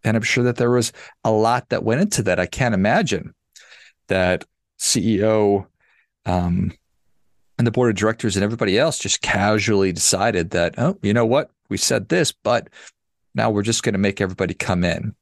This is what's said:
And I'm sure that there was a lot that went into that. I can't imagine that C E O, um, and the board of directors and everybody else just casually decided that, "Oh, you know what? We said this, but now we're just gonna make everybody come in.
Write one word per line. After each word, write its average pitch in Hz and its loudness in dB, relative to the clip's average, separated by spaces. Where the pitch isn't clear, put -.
And 113 2
I'm 107 0
sure 123 0
that 123 0
there 120 0
was 123 2
a 113 2
lot 110 0
that 110 -2
went 120 0
into 202 -2
that. 90 0
I 90 0
can't 120 -2
imagine 107 0
that 92 0
C 110 0
E 101 0
O, 104 2
um, 90 0
and 117 2
the 110 0
board 123 2
of 101 -2
directors 107 -2
and 98 0
everybody 107 0
else 151 0
just - -6
casually 101 0
decided 92 0
that, 85 -2
"Oh, 160 0
you 101 0
know 117 2
what? 131 0
We 101 -2
said 113 -2
this, 165 0
but - -2
now 113 0
we're 104 0
just 113 -2
gonna 107 0
make 98 0
everybody 92 -2
come 90 -2
in. 85 -2